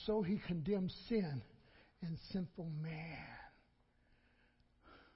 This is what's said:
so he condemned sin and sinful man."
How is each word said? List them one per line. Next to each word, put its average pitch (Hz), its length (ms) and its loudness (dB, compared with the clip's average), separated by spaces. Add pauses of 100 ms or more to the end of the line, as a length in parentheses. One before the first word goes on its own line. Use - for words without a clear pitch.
so 214 160 4
he 190 180 4
condemned 180 540 2 (160)
sin 160 340 2 (600)
and 165 160 -2 (120)
sinful 170 400 -2 (120)
man." 160 560 -6 (1800)